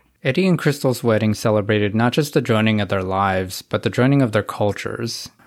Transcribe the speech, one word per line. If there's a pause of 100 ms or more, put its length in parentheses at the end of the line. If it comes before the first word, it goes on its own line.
(240)
Eddie
and
Crystal's
wedding
celebrated
not
just
the
joining
of
their
lives,
but
the
joining
of
their
cultures. (180)